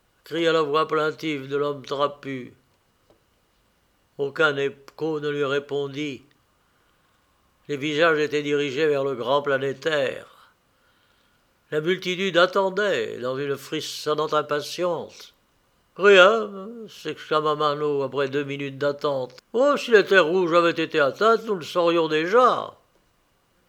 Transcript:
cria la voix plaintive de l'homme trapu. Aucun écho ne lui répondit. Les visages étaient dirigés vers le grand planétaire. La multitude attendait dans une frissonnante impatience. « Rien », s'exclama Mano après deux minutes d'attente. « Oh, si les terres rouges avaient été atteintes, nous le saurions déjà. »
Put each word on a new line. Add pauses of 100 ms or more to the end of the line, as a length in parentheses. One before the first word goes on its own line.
(240)
cria
la
voix
plaintive
de
l'homme
trapu. (1600)
Aucun
écho
ne
lui
répondit. (1400)
Les
visages
étaient
dirigés
vers
le
grand
planétaire. (1160)
La
multitude
attendait
dans
une
frissonnante
impatience. « (640)
Rien », (380)
s'exclama
Mano
après
deux
minutes
d'attente. « (160)
Oh,
si
les
terres
rouges
avaient
été
atteintes,
nous
le
saurions
déjà. » (920)